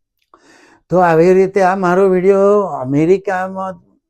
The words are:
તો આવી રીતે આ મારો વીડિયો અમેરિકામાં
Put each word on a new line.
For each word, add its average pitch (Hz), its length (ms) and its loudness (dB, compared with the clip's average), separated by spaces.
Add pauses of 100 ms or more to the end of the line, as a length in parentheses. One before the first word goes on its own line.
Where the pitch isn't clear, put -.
(880)
તો 165 80 -2
આવી 175 360 2
રીતે 190 280 0
આ 185 140 0
મારો 185 340 0
વીડિયો 196 520 2
અમેરિકામાં 185 1200 -4 (280)